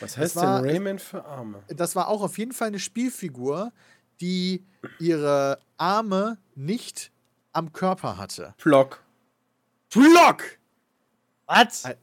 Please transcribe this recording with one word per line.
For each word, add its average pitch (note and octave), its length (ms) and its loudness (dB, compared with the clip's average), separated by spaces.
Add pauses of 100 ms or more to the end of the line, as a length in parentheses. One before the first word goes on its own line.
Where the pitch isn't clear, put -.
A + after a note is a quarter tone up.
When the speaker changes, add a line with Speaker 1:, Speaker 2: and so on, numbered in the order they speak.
Speaker 1:
Was G#2 120 -12
Speaker 2:
Es - 40 -14
Speaker 1:
heißt E3 200 -4
Speaker 2:
war, F3 260 0
Speaker 1:
denn C3+ 80 -2
Rayman G3 300 -4
für - 260 -16
Arme? A#2 320 -14 (100)
Speaker 2:
das E3+ 280 -6
war F3 120 -2
auch G#3 140 -2
auf - 160 -6
jeden A#3 140 -8
Fall A3+ 160 -6
eine G#3 100 -8
Spielfigur, F3+ 920 -6 (500)
die F3+ 420 -4 (340)
ihre C#3+ 600 0 (180)
Arme G3+ 600 -2 (160)
nicht - 560 -10 (420)
am D#3+ 220 -6
Körper F3+ 420 -4
hatte. F#2+ 400 -14
Speaker 1:
Plock. C3+ 460 4 (880)
Speaker 2:
Plock! D4+ 540 8 (1040)
Speaker 3:
Was? G#3+ 380 2 (180)